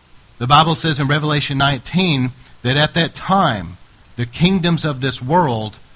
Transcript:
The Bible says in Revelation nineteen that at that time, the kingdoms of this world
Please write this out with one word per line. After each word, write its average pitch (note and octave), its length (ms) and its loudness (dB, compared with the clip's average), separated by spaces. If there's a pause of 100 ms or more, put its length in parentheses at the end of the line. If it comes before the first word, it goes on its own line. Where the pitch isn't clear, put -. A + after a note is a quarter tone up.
(380)
The A#2+ 100 -6
Bible D#3 260 6
says D#3 240 -2
in C#3+ 80 0
Revelation D3 500 0
nineteen C#3 760 0 (300)
that B2+ 140 0
at D3+ 180 0
that E3 200 -2
time, A#2 640 -2 (400)
the A#2+ 100 -4
kingdoms E3+ 580 0
of C#3+ 160 -4
this C3 220 -4
world B2 560 -2 (180)